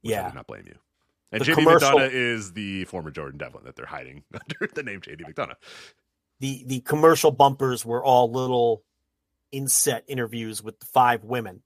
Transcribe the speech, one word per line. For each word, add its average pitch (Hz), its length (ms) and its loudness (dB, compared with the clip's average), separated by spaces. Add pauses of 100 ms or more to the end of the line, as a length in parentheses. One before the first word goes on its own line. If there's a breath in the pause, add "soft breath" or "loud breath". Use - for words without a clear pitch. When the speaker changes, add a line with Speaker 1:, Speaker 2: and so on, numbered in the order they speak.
Speaker 1:
which 110 120 -4
I 101 60 -4
Speaker 2:
Yeah. 90 100 -8
Speaker 1:
do - 60 -18
not 64 100 -18
blame 50 200 -18
you. 50 100 -20 (540)
And 110 120 -4
Speaker 2:
The - 20 -2
Speaker 1:
J 165 80 2
D 160 100 4
Speaker 2:
commercial 156 280 8
Speaker 1:
McDonough 135 200 4
is 120 440 -2
the 98 320 -6
former 82 240 -10
Jordan 71 260 -12
Devlin 65 280 -16
that 64 120 -20
they're 60 80 -16
hiding 67 440 -16
<laughs> - 40 -20
under - 400 -12
the 151 100 -10
name 101 200 -12
J - 120 -18
D 80 100 -20
McDonough. - 320 -12 (840 loud breath)
Speaker 2:
The, 135 260 -8
the 127 140 -6
commercial 156 520 4
bumpers 139 520 2
were 117 180 -4
all 123 300 4
little 123 500 0 (680)
inset 135 540 -2
interviews 113 560 -8
with 107 180 -16
the - 60 -20
five 120 380 2
women. 107 420 -8